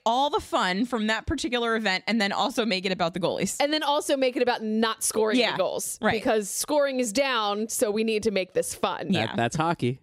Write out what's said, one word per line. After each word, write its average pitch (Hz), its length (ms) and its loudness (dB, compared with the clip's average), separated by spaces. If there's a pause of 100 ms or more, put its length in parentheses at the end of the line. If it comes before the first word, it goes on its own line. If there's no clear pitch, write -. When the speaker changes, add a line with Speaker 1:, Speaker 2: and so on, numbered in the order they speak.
Speaker 1:
all 262 240 2
the 403 100 0
fun 214 460 0
from 220 220 -2
that 220 180 -2
particular 240 500 -2
event 196 300 0
and 220 160 2
then 202 100 0
also 233 320 0
make 190 220 -2
it 190 60 0
about 175 240 -2
the 180 40 -4
goalies. - 400 -2
Speaker 2:
And 285 140 2
then 311 80 0
also 294 360 0
make 254 180 2
it 247 80 2
about 240 180 0
not 220 420 0
scoring 220 360 2
Speaker 1:
Yeah, 202 140 2
Speaker 2:
the - 40 -4
goals. - 420 -2
Speaker 1:
right. 214 140 2
Speaker 2:
Because 220 340 0
scoring 277 520 0
is 233 120 0
down, 220 580 0
so 220 200 0
we 220 140 0
need 220 200 0
to 214 80 2
make 190 220 -2
this - 220 -2
fun. - 360 -2
Speaker 1:
Yeah. 156 160 2
Speaker 3:
That, - 100 -6
that's 117 180 0
hockey. 156 480 0